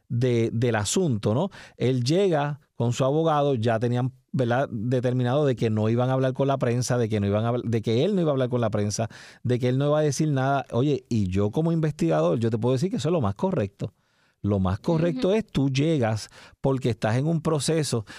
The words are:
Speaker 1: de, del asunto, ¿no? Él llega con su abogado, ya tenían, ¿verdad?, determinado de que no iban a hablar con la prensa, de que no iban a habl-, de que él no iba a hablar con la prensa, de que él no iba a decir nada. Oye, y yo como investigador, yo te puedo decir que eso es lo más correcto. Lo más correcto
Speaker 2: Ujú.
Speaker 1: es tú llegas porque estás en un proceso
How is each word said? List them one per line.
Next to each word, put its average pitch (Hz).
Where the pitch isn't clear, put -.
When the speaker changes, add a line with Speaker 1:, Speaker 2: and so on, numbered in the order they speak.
Speaker 1:
de, 117
del 117
asunto, 107
¿no? 175
Él 123
llega 147
con 120
su 131
abogado, 147
ya 113
tenían, 123
¿verdad?, 127
determinado 123
de 127
que 117
no 107
iban 120
a -
hablar 131
con 135
la 135
prensa, 123
de 117
que 107
no 101
iban 104
a 117
habl-, 123
de 110
que 120
él 208
no 185
iba 156
a 139
hablar 131
con 123
la 113
prensa, 107
de 120
que 123
él 131
no 143
iba 151
a 156
decir 151
nada. 135
Oye, 135
y 107
yo 101
como 160
investigador, 160
yo 113
te 113
puedo 120
decir 151
que 240
eso 131
es 165
lo 170
más 98
correcto. 156
Lo 101
más 92
correcto 170
Speaker 2:
Ujú. 202
Speaker 1:
es 214
tú 139
llegas 131
porque 131
estás 110
en 139
un 165
proceso 156